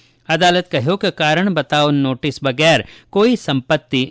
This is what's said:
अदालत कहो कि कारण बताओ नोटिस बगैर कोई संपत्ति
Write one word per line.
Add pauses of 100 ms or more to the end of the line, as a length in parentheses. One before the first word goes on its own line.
(300)
अदालत
कहो
कि
कारण
बताओ
नोटिस
बगैर (280)
कोई
संपत्ति